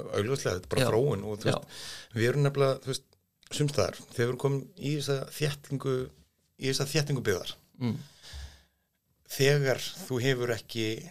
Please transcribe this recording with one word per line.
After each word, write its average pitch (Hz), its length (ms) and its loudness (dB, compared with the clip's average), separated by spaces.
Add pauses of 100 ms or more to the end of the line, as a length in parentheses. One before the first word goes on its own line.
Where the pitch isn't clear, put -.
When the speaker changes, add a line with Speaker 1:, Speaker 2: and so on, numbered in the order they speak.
Speaker 1:
augljóslega, 117 500 0
þetta 90 100 -6
er - 60 -6
bara - 100 4
Speaker 2:
Já. 123 60 4
Speaker 1:
þróun 110 380 2
og, 107 100 -4
þú - 160 0
Speaker 2:
Já. - 20 4
Speaker 1:
veist, - 220 -4 (360)
við 113 180 2
erum 143 160 4
nefnilega, 139 340 2
þú 131 100 -10
veist, - 160 -6 (460)
sums 147 240 0
staðar, - 260 2
þegar - 160 -18
við 120 80 4
erum 123 160 -2
komin 139 300 2
í 143 240 -4
þessa 139 220 0 (120)
þéttingu, 135 640 -2 (680)
í - 60 -4
þessa 135 240 0
þéttingu 147 340 0
byggðar, 95 300 0 (200)
Speaker 2:
Mm. 120 220 -2 (1300)
Speaker 1:
þegar 139 520 4 (140)
þú 127 240 -4
hefur 120 340 2
ekki 110 340 -4 (240)